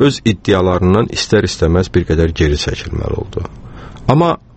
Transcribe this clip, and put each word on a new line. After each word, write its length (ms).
öz 240
iddialarından 880
istər-istəməz 800
bir 140
qədər 280
geri 220
çəkilməli 640
oldu. 220
Amma 280